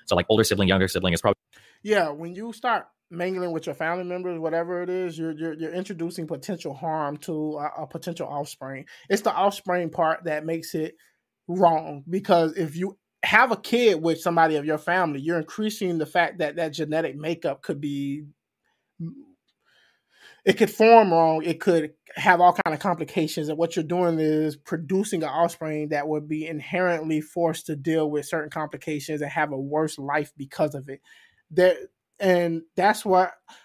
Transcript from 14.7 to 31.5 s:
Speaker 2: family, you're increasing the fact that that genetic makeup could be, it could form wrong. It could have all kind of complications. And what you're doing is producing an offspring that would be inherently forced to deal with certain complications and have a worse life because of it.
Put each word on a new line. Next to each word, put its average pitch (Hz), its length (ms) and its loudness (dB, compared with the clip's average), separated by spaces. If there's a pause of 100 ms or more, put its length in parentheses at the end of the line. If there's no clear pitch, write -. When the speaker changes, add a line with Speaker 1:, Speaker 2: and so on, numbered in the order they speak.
Speaker 2:
family, 170 420 0
you're 165 200 -2
increasing 196 580 -4
the 156 80 -2
fact 175 320 0
that 151 200 -2
that 160 120 -2
genetic 151 480 -4
makeup 156 460 -6
could 147 180 -6
be, 143 420 -6 (2250)
it 190 120 6
could 147 140 4
form 220 400 8
wrong. 160 320 4
It 165 160 -2
could 165 340 2 (220)
have 175 260 4
all 175 120 8 (120)
kind 160 80 -2
of 147 60 -4
complications. 160 720 -2
And 151 80 -4
what 165 180 0
you're 170 80 -2
doing 170 360 0
is 156 360 0
producing 175 680 -2
an 151 60 -4
offspring 151 600 -2
that 147 180 -2
would 151 200 -4
be 156 200 -4
inherently 160 720 -2
forced 160 460 -2
to 156 80 -4
deal 156 340 0
with 147 160 -2
certain 156 240 -4
complications 151 720 -6
and 143 100 -6
have 151 200 0
a 135 80 -6
worse 151 380 -2
life 143 400 -4
because 143 360 -2
of 139 160 -10
it. 135 120 -14 (500)